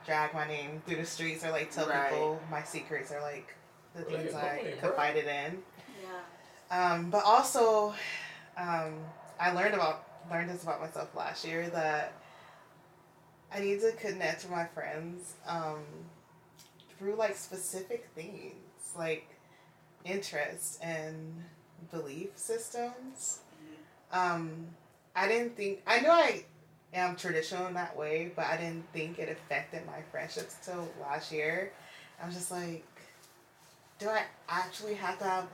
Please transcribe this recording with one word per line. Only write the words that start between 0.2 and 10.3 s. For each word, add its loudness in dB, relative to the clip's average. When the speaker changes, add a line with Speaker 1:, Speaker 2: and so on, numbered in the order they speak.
Speaker 1:
my 0
name -4
through -2
the -2
streets -4
or, 0
like, 0
tell 0
Speaker 2:
Right. 4
Speaker 1:
people 4
my -2
secrets -6
or, -4
like, -6
the -6
Speaker 3:
Right, -2
Speaker 1:
things -2
I 0
Speaker 3:
right, -2
bro. 2
Speaker 1:
confided 4
in. -2
Speaker 4:
Yeah. 0
Speaker 1:
Um, 2
but 6
also, 8
um, 0
I 4
learned 4
about, 2
learned -2